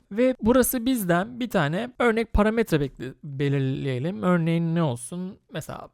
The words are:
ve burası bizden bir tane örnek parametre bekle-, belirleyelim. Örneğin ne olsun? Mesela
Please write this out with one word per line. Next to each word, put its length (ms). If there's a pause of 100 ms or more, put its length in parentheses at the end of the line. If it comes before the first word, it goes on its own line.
(120)
ve 300
burası 440
bizden 540
bir 100
tane 480
örnek 340
parametre 480
bekle-, 340 (100)
belirleyelim. 960
Örneğin 520
ne 80
olsun? 560 (140)
Mesela 420